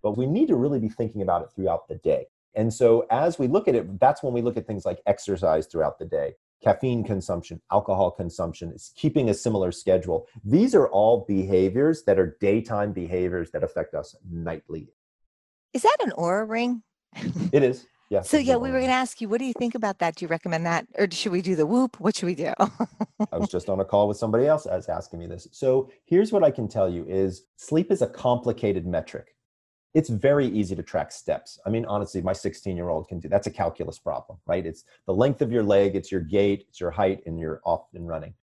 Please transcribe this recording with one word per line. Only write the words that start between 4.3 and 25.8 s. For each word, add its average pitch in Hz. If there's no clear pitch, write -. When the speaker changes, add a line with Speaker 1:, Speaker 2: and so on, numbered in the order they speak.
Speaker 1:
we 120
look 120
at 110
things 101
like 87
exercise 92
throughout 76
the 80
day, 76
caffeine 117
consumption, 87
alcohol 95
consumption, 85
it's -
keeping 143
a 101
similar 101
schedule. 87
These 196
are 143
all 107
behaviors 98
that 95
are 87
daytime 104
behaviors 87
that -
affect -
us 73
nightly. 82
Speaker 2:
Is 254
that 539
an 285
Oura 185
Ring? 233
<laughs> -
Speaker 1:
It 139
is. 127
Yeah, 98
Speaker 2:
So, -
Speaker 1:
it 294
is 247
Speaker 2:
yeah, 262
Speaker 1:
an 233
Speaker 2:
we 269
Speaker 1:
Oura 262
Speaker 2:
were 262
Speaker 1:
Ring. 254
Speaker 2:
gonna 254
ask 254
you, 220
what 226
do 254
you 254
think 240
about 214
that? 165
Do -
you 160
recommend 165
that? 165
Or 196
should 175
we 180
do 185
the 156
Whoop? 240
What 208
should 180
we 175
do? 151
<laughs> -
Speaker 1:
I -
was 104
just 90
on 95
a 98
call 104
with 104
somebody 117
else 151
that 92
was 92
asking 85
me 85
this. -
So 131